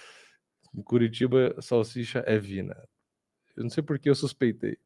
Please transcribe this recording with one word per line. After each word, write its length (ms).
Em 80
Curitiba, 800
salsicha 640
é 120
vina. 380
Eu 60
não 80
sei 120
por 160
que 120
eu 40
suspeitei. 720